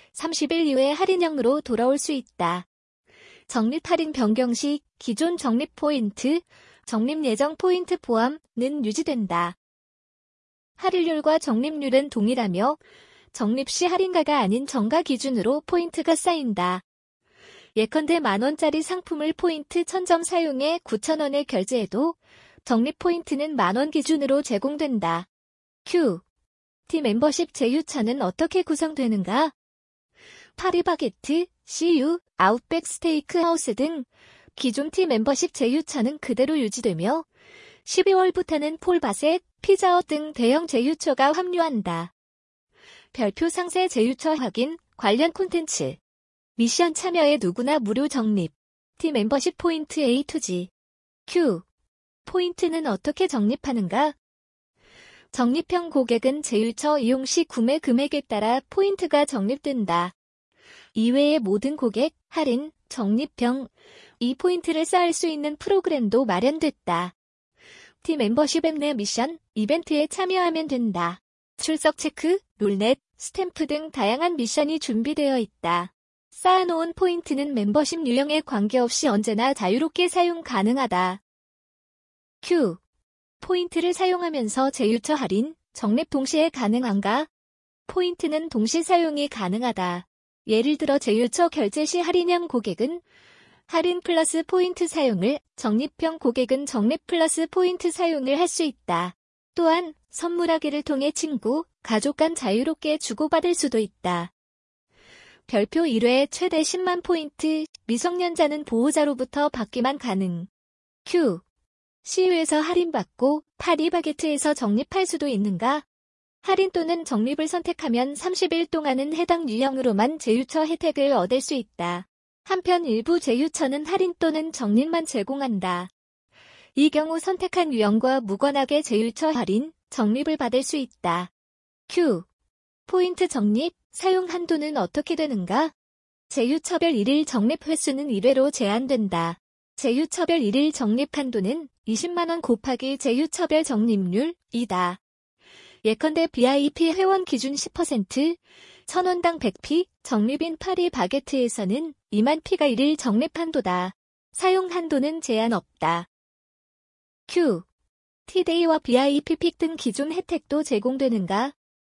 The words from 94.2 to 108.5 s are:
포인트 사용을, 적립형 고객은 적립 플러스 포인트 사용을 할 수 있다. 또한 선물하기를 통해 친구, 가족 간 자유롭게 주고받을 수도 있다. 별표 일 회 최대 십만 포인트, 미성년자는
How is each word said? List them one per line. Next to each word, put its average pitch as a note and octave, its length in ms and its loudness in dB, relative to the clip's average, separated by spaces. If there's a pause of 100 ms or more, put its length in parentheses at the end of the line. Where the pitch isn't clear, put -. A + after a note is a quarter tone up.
포인트 F4+ 440 0
사용을, B3+ 520 0 (160)
적립형 D4 640 -2
고객은 C4 480 0
적립 B3 400 0
플러스 E4 420 0
포인트 F4+ 440 0
사용을 D4 480 0
할 F4 80 4
수 - 160 -2
있다. F3+ 520 -4 (380)
또한 E4+ 400 2 (160)
선물하기를 E4 720 -2
통해 C#4+ 300 -2
친구, D4 540 -2 (180)
가족 A#3 340 0
간 D#4+ 180 2
자유롭게 C4+ 640 0
주고받을 D#4+ 560 0
수도 C4+ 240 0
있다. F3+ 560 -4 (1120)
별표 B3+ 380 0
일 A#3 200 2
회 C4 200 4
최대 E4 380 0
십만 F4+ 380 -2
포인트, D#4 640 -2 (200)
미성년자는 D#4+ 800 0